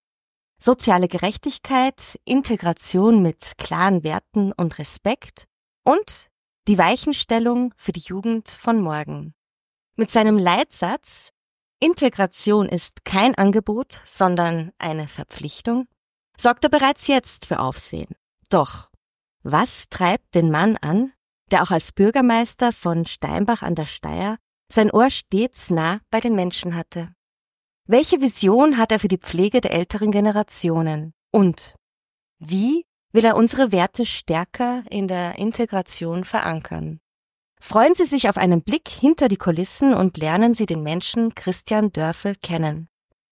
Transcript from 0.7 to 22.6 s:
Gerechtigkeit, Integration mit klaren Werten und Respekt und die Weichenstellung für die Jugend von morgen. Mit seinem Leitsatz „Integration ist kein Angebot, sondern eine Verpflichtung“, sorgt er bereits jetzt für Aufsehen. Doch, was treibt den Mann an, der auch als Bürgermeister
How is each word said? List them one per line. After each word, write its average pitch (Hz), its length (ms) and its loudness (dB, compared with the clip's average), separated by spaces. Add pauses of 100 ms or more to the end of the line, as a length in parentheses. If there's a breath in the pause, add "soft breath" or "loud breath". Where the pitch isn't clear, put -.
Gerechtigkeit, 254 1160 -4
Integration 214 960 2
mit - 380 -2
klaren 175 460 0
Werten 196 480 -4
und 170 260 -4
Respekt - 680 -8 (340)
und - 460 0 (400)
die 202 100 4
Weichenstellung 240 960 0
für - 140 -10
die - 80 -6
Jugend 214 500 -8
von 226 320 -2
morgen. 151 540 -6 (640)
Mit 226 160 -2
seinem 214 260 4
Leitsatz 190 920 -2 (500)
„Integration 208 880 2
ist - 360 -8
kein 214 300 2
Angebot, 208 720 0
sondern 175 760 0
eine 156 300 -6
Verpflichtung“, 233 800 -6 (520)
sorgt 240 220 2
er 302 80 2
bereits 285 380 0
jetzt - 380 0
für - 120 -4
Aufsehen. - 560 -8 (340)
Doch, - 400 0 (540)
was 156 460 0
treibt - 480 -2
den 165 160 4
Mann 190 240 2
an, 208 360 -2 (380)
der 185 140 4
auch 185 80 -2
als 165 180 -2
Bürgermeister 233 800 2